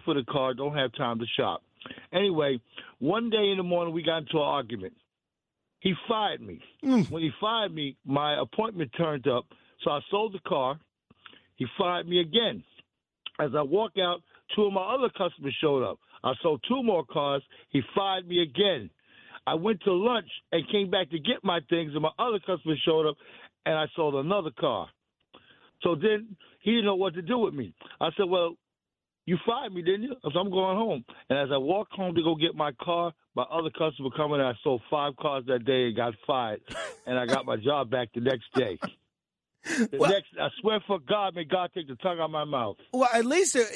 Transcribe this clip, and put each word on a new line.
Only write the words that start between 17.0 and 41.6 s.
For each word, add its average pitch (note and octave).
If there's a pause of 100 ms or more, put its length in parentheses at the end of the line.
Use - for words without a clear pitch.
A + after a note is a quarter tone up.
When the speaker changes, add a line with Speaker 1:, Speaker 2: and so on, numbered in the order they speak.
Speaker 1:
cars. C#3+ (260)
He C#3 (120)
fired F#3+
me F3
again. D#3+ (560)
I C#3+
went F3+
to G3
lunch G#3 (220)
and E3+
came G3
back F3+
to E3
get A3
my F3 (100)
things, E3
and D3+
my D#3
other A3
customer D#3+ (100)
showed D#3+
up, D3 (480)
and D#3+
I D#3
sold D3+
another D#3+
car. A2 (920)
So F3
then G#3+ (240)
he G3+
didn't A3+
know G3
what F#3
to F3+
do G#3
with G3
me. A#2 (260)
I D3+
said, G3
"Well, F3 (680)
you F3 (100)
fired A#3
me, F3+
didn't F#3+
you?" C4+
I D3+
said, C#3+
"I'm G3
going F#3
home." G#3 (240)
And C3+
as C#3
I C#3
walked F3
home F3+
to E3+
go D#3+
get D#3
my D3
car, E3+ (220)
my B2
other D#3+
customer C#3+
coming, D3
and C3+
I A#2+ (100)
sold B2+ (100)
five C#3+
cars C#3
that B2
day B2+
and G#2+
got A#2 (120)
fired. A#2+ (440)
And B2+
I B2
got C3
my B2
job C3
back B2
the A#2
next B2+
day. A2 (840)
The C#4
Speaker 2:
Well -
Speaker 1:
next, G4 (120)
I D3+ (120)
swear G#3+
for G3
God, F#3+
may E3+
God F3